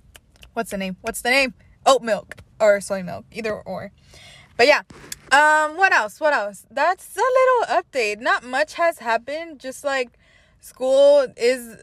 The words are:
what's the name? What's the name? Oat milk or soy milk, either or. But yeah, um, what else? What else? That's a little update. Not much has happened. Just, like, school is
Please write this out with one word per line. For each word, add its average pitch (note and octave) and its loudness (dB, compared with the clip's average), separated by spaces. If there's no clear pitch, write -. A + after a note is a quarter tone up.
what's A3+ -6
the G#3 -8
name? F#3+ -8
What's A3 -10
the A#3+ 0
name? C4 0
Oat C4 4
milk A3 -6
or G#3 4
soy G3 -8
milk, - -12
either G#3+ -8
or. F#3+ -12
But A#3+ 4
yeah, C4+ 4
um, D4+ 4
what F#4 2
else? A3 -2
What D4+ 2
else? G#3 -6
That's D#4 -4
a F#4+ -4
little B4+ 2
update. G#3+ -6
Not D4+ -2
much C4 -4
has E4+ -2
happened. C4 -6
Just, C4 -14
like, C4+ -4
school C4+ 2
is A#3 -4